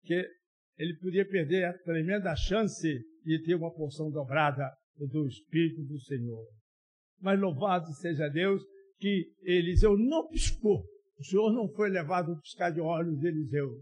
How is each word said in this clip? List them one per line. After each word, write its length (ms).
Que 240
ele 200
podia 320
perder 360
a 120
tremenda 580
chance 640
de 200
ter 100
uma 180
porção 380
dobrada 640
do 320
Espírito 560
do 160
Senhor. 440
Mas 200
louvado 540
seja 360
Deus 340
que 340
Eliseu 520
não 320
piscou. 560
O 40
Senhor 300
não 160
foi 200
levado 420
a 100
piscar 300
de 100
olhos 380
de 80
Eliseu. 540